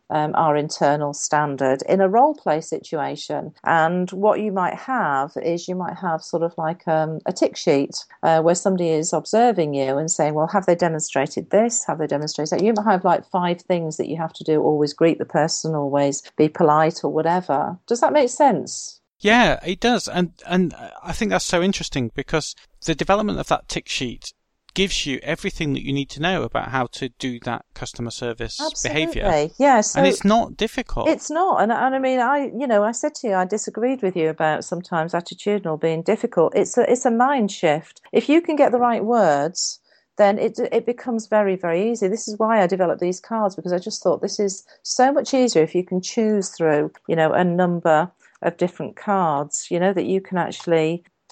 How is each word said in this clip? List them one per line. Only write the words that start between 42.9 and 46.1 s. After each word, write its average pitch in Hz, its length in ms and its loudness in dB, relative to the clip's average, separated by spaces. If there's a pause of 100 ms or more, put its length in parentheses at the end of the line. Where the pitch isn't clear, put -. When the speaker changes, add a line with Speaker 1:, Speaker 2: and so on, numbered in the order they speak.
Speaker 1:
these 180 200 -2
cards, 214 340 -2
because 180 180 -6
I 175 60 0
just 214 240 -10
thought 170 200 0
this 208 180 -4
is 196 240 -4 (180)
so 254 300 2
much 285 200 -2
easier 247 300 4
if 160 140 0
you 180 80 0
can 185 160 -2
choose 214 480 -2